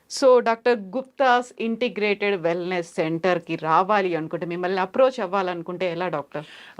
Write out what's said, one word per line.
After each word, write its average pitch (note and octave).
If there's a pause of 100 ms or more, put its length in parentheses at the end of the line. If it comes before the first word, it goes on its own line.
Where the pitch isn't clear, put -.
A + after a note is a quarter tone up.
(120)
So, B3+
డాక్టర్ A3+
గుప్తాస్ B3
ఇంటిగ్రేటెడ్ G#3
వెల్‌నెస్ F3
సెంటర్‌కి E3
రావాలి F3+
అనుకుంటే, D#3+
మిమ్మల్ని F3+
అప్రోచ్ A#3+
అవ్వాలనుకుంటే F3+
ఎలా E3+
డాక్టర్? D3+ (340)